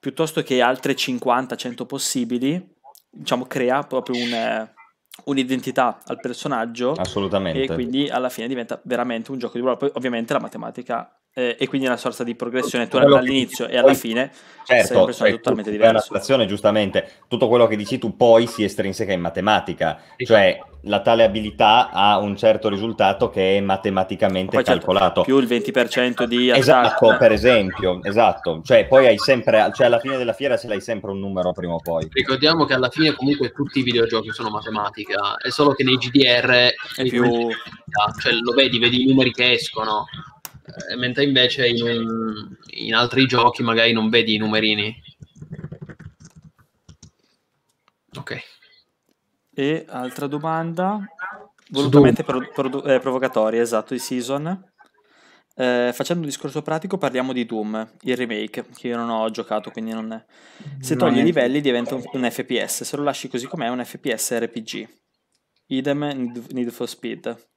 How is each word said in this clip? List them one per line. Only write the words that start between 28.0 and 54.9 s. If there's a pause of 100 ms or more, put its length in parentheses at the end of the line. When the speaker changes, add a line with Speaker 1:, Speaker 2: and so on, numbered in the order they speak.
Speaker 2:
esatto.
Cioè
poi
hai
sempre,
cioè
alla
fine
della
fiera
ce
l'hai
sempre
un
numero
prima
o
poi.
Speaker 3:
Ricordiamo
che
alla
fine
comunque
tutti
i
videogiochi
sono
matematica,
è
solo
che
nei
G
D
R (240)
Speaker 1:
È
più (960)
Speaker 3:
cioè,
lo
vedi,
vedi
i
numeri
che
escono. (840)
Eh,
mentre
invece
in
un, (180)
in
altri
giochi
magari
non
vedi
i
numerini. (3250)
Ok. (1120)
Speaker 1:
E
altra
domanda, (640)
Speaker 3:
Su
Speaker 1:
volutamente
Speaker 3:
Doom.
Speaker 1:
pro-,
produ-,
eh,
provocatoria,
esatto,
di
Season. (920)